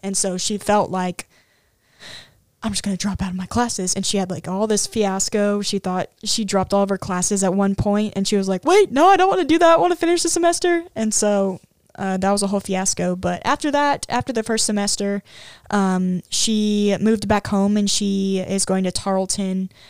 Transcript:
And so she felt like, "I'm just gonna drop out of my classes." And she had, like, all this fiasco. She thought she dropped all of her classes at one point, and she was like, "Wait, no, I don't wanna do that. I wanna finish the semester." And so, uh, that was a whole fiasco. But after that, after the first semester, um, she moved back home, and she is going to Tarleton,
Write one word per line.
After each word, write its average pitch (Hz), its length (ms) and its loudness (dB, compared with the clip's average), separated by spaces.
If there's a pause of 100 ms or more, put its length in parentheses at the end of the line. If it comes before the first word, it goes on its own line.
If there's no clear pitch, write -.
And 196 120 -6
so 190 220 -2
she 208 220 -4
felt 208 320 2
like, 180 380 -6 (1300)
"I'm 220 80 -4
just 196 140 -4
gonna 196 120 -2
drop 196 260 -4
out 190 80 -2
of 180 60 -6
my 185 100 -6
classes." 233 500 -2
And 196 100 -4
she 202 120 -2
had, 185 120 -2
like, 165 160 -8
all 196 220 -2
this 208 180 0
fiasco. 202 760 0
She 202 180 -2
thought 180 300 -4 (120)
she 220 220 -2
dropped 196 280 0
all 202 120 4
of 196 60 -2
her 190 80 0
classes 190 440 -2
at 190 120 2
one 196 200 2
point, 208 400 0
and 196 140 -2
she 214 80 2
was 196 100 0
like, 190 180 -2
"Wait, 370 280 6
no, 294 160 4
I 392 80 8
don't 381 120 4
wanna 381 180 2
do 320 120 4
that. 330 200 6
I - 20 2
wanna 349 160 2
finish 339 260 0
the 349 60 0
semester." 339 560 2 (100)
And 220 180 -2
so, 196 460 0 (380)
uh, 190 220 -4
that 190 120 2
was 202 120 2
a 196 40 0
whole 196 140 -2
fiasco. 185 560 -2
But 175 280 -4
after 294 260 0
that, 285 380 0
after 247 240 -4
the 226 100 -2
first 220 220 -2
semester, 202 580 -2 (480)
um, 185 580 2
she 208 720 2
moved 214 280 2
back 208 180 2
home, 202 300 2
and 202 140 2
she 196 500 0
is 190 240 -2
going 190 200 0
to 180 80 -2
Tarleton, 190 800 -2 (200)